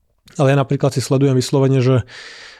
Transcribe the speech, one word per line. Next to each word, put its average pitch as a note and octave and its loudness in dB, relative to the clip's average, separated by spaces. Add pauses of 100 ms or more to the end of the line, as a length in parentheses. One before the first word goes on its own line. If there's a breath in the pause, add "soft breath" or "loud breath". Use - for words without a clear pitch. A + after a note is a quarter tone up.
(380)
Ale C#3 2
ja - 2
napríklad C3+ -2
si B2+ -2
sledujem C#3 0
vyslovene, C3+ 0
že, B2+ 2 (540 loud breath)